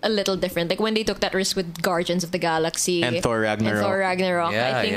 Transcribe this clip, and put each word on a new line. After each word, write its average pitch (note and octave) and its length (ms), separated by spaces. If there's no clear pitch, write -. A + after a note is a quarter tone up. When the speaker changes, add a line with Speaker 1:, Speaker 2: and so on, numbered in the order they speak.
Speaker 1:
a G#3+ 60
little G3 260
different. F3+ 340
Like G3 140
when A3 100
they G#3+ 140
took G3+ 140
that G3 120
risk F#3+ 220
with E3+ 260
Guardians F3 440
of E3+ 100
the E3+ 60
Galaxy E3 580
Speaker 2:
And B2 240
Thor A#2 240
Ragnarok. G#2+ 320
Speaker 1:
and G2+ 60
Thor F#3+ 180
Ragnarok. F3+ 480
Speaker 3:
Yeah, B2+ 240
Speaker 1:
I A#2 60
think - 160